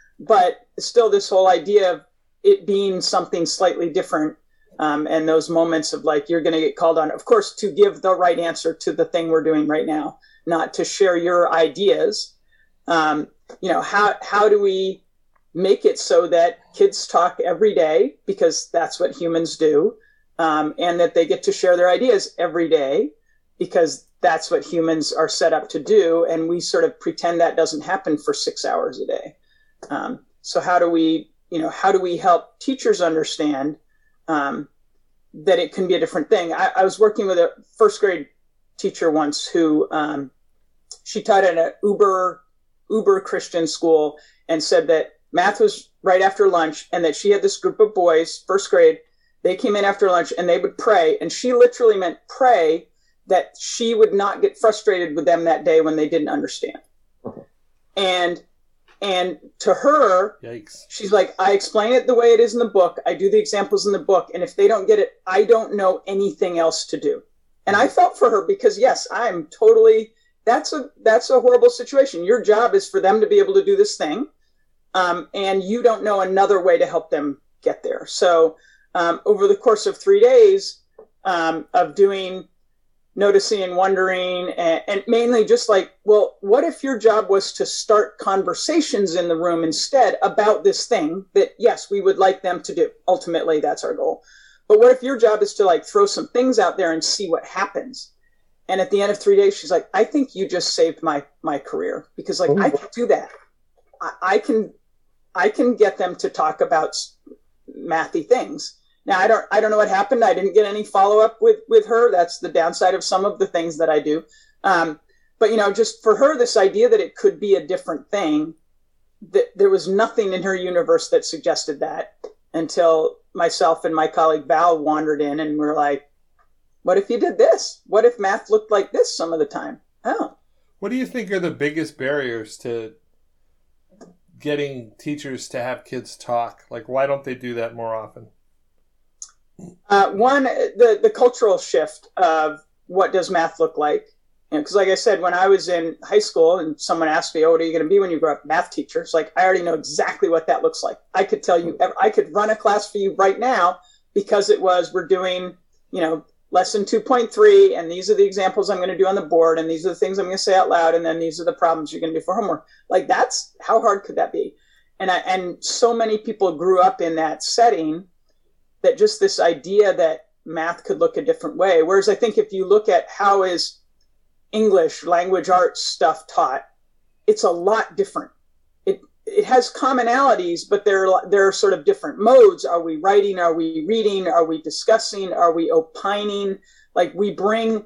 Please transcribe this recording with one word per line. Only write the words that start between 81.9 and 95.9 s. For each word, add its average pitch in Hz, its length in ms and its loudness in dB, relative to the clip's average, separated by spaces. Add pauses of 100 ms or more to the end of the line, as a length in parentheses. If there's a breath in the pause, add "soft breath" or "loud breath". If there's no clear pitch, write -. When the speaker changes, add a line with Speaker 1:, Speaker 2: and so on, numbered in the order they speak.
Speaker 1:
doing 190 520 0 (680)
noticing 196 460 2
and 180 140 -6
wondering, 185 840 0
and, 165 300 0
and 196 200 -4
mainly 233 380 2
just 233 240 0
like, - 220 2 (120)
well, 208 380 4
what 226 220 2
if 320 200 -6
your 269 140 -2
job 208 320 2
was 196 240 0
to - 120 -4
start - 520 0
conversations 196 960 -2
in 175 120 -2
the 165 80 0
room 165 280 -2
instead 190 600 0
about 208 400 2
this - 240 0
thing 185 360 -2 (100)
that, 196 260 2
yes, - 320 0
we 202 100 -2
would 180 160 2
like 185 240 2
them 175 220 -4
to 190 100 -12
do. 165 160 0 (180)
Ultimately, 165 520 -2
that's 147 240 -4
our 160 100 -6
goal. - 300 -6 (440 soft breath)
But 214 120 6
what 247 120 8
if 254 120 0
your 262 140 -4
job 214 260 2
is 202 120 -6
to, 208 100 0
like, 165 200 2
throw 202 220 2